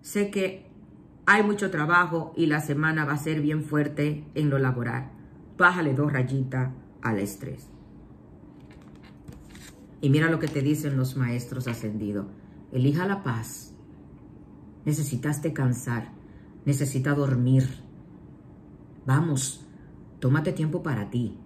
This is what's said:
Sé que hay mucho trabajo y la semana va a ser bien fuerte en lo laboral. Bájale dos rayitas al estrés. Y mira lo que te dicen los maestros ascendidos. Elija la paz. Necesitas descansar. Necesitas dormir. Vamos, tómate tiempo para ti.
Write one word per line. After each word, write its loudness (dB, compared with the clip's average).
Sé -2
que -4
hay 8
mucho 0
trabajo 2
y 4
la 2
semana 0
va 0
a 0
ser -2
bien 0
fuerte 0
en 2
lo 2
laboral. -2
Bájale 4
dos 2
rayitas 0
al 0
estrés. -8
Y 4
mira 6
lo 2
que -2
te -2
dicen 0
los 0
maestros -4
ascendidos. -4
Elija 2
la -2
paz. -6
Necesitas -2
descansar. -2
Necesitas 0
dormir. 4
Vamos, 0
tómate 2
tiempo -2
para -4
ti. -2